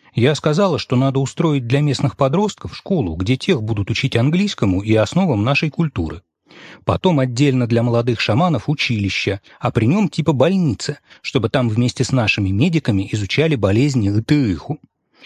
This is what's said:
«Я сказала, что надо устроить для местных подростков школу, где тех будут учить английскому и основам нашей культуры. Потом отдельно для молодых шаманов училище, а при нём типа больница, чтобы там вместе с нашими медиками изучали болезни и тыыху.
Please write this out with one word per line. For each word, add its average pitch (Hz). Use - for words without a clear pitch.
«Я 135
сказала, 156
что -
надо 135
устроить 139
для 135
местных 143
подростков 156
школу, 113
где 92
тех 135
будут 107
учить 120
английскому 131
и 107
основам 110
нашей 143
культуры. 85
Потом -
отдельно 127
для 117
молодых 117
шаманов 147
училище, 101
а 120
при 113
нём 185
типа 160
больница, 156
чтобы -
там 127
вместе 123
с -
нашими 107
медиками 110
изучали 139
болезни 113
и 110
тыыху. 135